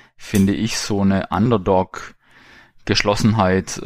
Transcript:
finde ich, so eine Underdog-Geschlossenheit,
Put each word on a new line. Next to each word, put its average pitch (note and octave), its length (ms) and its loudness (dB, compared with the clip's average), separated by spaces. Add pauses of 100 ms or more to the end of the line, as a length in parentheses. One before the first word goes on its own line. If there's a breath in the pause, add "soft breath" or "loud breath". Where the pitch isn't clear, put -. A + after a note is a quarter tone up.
(160 loud breath)
finde G2 400 0
ich, A2 200 -4
so G2+ 260 -2
eine F#2+ 280 0
Underdog-Geschlossenheit, G2+ 2500 -2